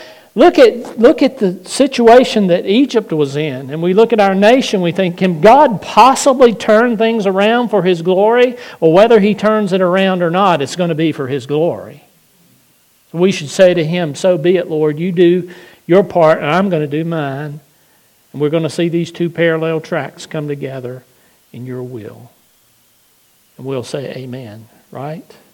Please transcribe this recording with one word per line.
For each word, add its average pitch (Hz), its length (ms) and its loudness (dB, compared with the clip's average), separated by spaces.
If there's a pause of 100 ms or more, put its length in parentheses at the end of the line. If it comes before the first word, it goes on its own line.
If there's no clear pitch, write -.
(360)
look 330 240 4
at, 233 400 2
look 294 240 4
at - 160 -2
the 190 280 -4
situation 240 800 4
that 180 200 0
Egypt 226 440 0
was 143 240 -2
in, 139 360 -6
and 156 100 -8
we 180 140 0
look 226 180 2
at 226 60 2
our 196 160 2
nation, 208 460 2
we 170 100 -2
think, 175 260 -2
"Can 180 240 -2
God 233 400 6
possibly 247 720 4
turn 226 440 0
things 226 280 -2
around 208 440 0
for 208 120 0
his 170 220 0
glory?" 220 520 2 (240)
Well, 160 120 2
whether 214 280 6
he 202 140 2
turns 208 400 -2
it 190 80 2
around 185 400 0
or 175 80 0
not, 175 320 2
it's 135 140 -8
gonna 170 180 -2
be 156 180 -2
for 139 160 -8
his 131 200 -8
glory. 143 560 -6 (1080)
So 165 60 -10
we 180 140 0
should 160 180 -8
say 180 240 4
to 175 100 -2
him, 165 300 -4
"So 180 240 0
be 175 180 0
it, 175 140 -4
Lord. 156 300 -2
You 180 120 -4
do 180 380 2 (380)
your 185 160 4
part, 165 340 2
and - 100 -6
I'm 185 220 0
gonna 156 160 -2
do 147 180 -4
mine." 151 560 -8 (720)
And 131 80 -10
we're 147 100 -2
gonna 160 200 -2
see 170 180 -4
these 165 240 -4
two 175 200 -6
parallel 165 480 -2
tracks 156 480 -10
come 151 200 -10
together 135 540 -10 (500)
in 123 140 -16
your 127 160 -12
will. 113 480 -16 (1300)
And 127 80 -16
we'll 131 180 -8
say, 139 320 -10
"Amen," 120 520 -16 (240)
right? 147 340 -14 (280)